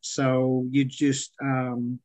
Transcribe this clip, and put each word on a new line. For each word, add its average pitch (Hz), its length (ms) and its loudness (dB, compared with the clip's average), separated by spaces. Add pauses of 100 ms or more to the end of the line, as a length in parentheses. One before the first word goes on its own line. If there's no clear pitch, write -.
So 131 720 0
you 139 140 4
just, 135 560 0
um, 127 640 -2